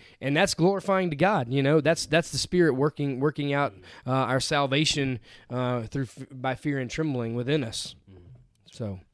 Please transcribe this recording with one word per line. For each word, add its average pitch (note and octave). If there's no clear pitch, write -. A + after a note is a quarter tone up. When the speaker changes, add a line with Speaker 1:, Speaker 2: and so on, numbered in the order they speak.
Speaker 1:
and C#3
that's F#3+
glorifying F#3+
to D3+
God. D#3+
You C#3
know, D3
that's, D#3+
that's D#3+
the C#3+
Spirit E3
working, C#3
working C#3+
out, C#3+
uh, B2+
our C3
salvation, C#3
uh, B2
through C3+
f-, C3
by C3
fear C#3+
and B2
trembling B2+
within C3
us. -
Speaker 2:
Mm. F#2+
Speaker 1:
So, G2+